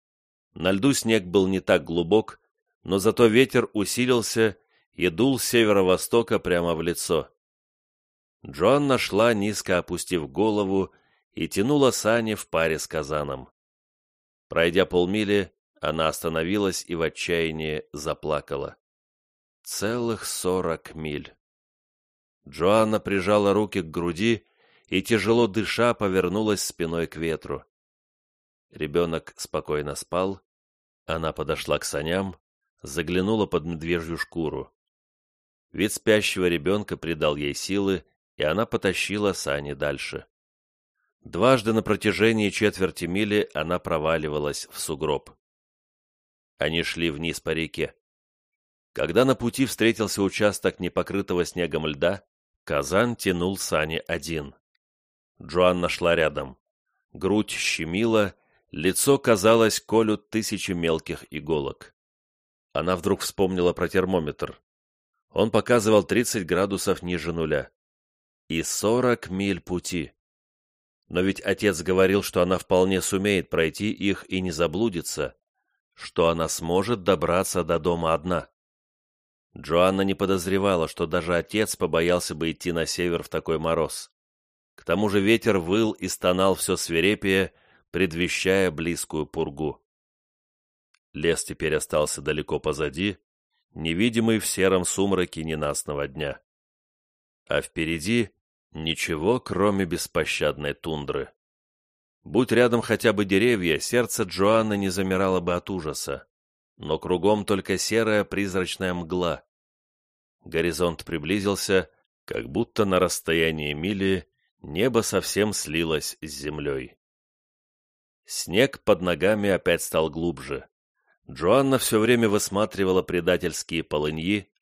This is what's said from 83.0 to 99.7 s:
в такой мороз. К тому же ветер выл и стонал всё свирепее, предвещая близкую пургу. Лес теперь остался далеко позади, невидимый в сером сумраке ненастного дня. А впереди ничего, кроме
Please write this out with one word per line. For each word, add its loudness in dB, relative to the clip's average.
в -16
такой -4
мороз. -2
К -20
тому 0
же 2
ветер 4
выл 2
и -6
стонал 2
всё -2
свирепее, 0
предвещая 0
близкую -4
пургу. -6
Лес -2
теперь -4
остался -2
далеко -4
позади, -4
невидимый 0
в -4
сером 2
сумраке -2
ненастного -4
дня. -8
А 0
впереди -2
ничего, -2
кроме 0